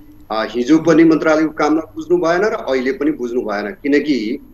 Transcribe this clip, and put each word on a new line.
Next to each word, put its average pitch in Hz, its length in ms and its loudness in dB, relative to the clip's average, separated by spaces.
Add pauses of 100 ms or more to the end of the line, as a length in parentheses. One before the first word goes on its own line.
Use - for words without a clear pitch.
(320)
अ, 110 180 -4
हिजो 123 280 2
पनि 156 260 4
मन्त्रालयको 156 460 2
काममा 156 320 0
बुझ्नु 175 360 -4
भएन 175 240 0
र 220 120 0
अहिले 131 380 -2
पनि 143 200 -2
बुझ्नु 120 300 -4
भएन। 104 260 -6 (160)
किनकि, 143 560 0 (140)